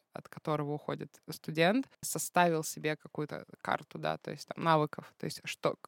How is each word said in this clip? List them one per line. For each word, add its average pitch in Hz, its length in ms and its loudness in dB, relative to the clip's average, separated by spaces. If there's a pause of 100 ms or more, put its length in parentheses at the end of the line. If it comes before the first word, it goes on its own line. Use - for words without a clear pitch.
(120)
от - 160 -12
которого 151 460 -2
уходит 147 460 -8 (100)
студент, 170 580 2 (140)
составил 165 600 2
себе 151 320 -4
какую-то - 480 -8 (180)
карту, - 360 -2
да, 80 200 0
то - 120 -10
есть - 180 -10
там - 160 -8
навыков, 156 540 2
то - 80 -8
есть - 180 -6
что, - 320 -2 (100)